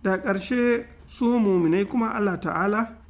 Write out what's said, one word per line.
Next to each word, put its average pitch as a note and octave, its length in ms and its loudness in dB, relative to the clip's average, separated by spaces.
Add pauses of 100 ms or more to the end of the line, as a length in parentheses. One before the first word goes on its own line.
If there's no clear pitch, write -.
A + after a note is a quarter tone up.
Da F#3+ 160 0
ƙarshe A#3+ 680 -2 (200)
su A#3+ 320 0
muminai F#3+ 480 4
kuma A3+ 280 -2
Allah G3 260 -2
Ta'ala G3+ 480 -2 (220)